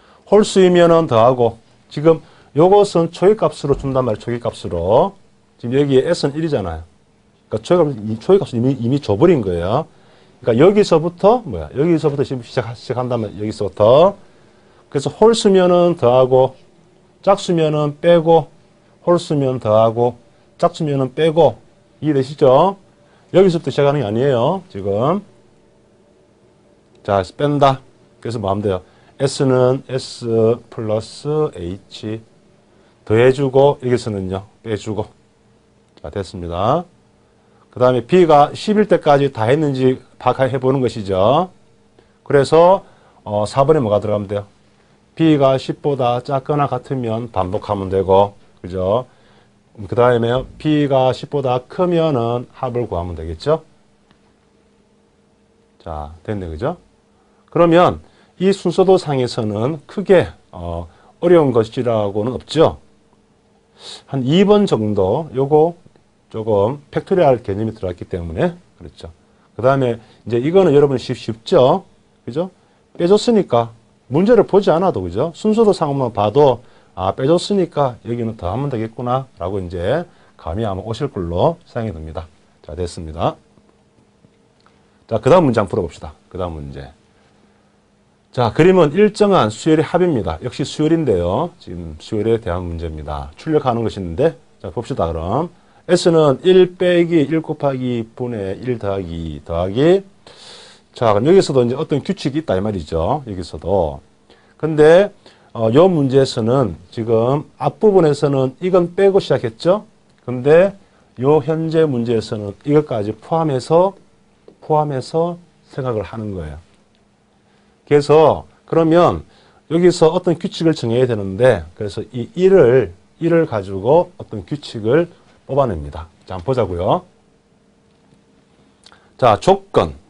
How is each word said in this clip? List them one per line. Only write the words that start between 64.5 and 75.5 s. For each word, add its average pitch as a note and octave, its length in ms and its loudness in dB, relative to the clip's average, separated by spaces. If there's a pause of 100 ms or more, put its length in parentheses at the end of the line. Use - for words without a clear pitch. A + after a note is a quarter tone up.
정도 G#2+ 720 -4
요거 D3+ 400 -2 (560)
조금 A2 580 -4
팩토리얼 D3+ 540 0
개념이 G#2+ 320 -6
들어갔기 F2+ 300 -10
때문에 F#2 520 -6 (220)
그렇죠. E2 320 -20 (440)
그 G#2 60 -10
다음에 B2 380 0 (260)
이제 A#2 120 -2
이거는 E3 360 2
여러분 C#3 240 4
쉽-, - 160 -6
쉽죠? C#3+ 720 0 (420)
그죠? D#3+ 240 -8 (480)
빼줬으니까 F3 720 2 (380)
문제를 F#3+ 400 2
보지 F#3+ 240 2
않아도, D#3 320 0
그죠? G#2+ 320 -4
순서도 G#3+ 380 2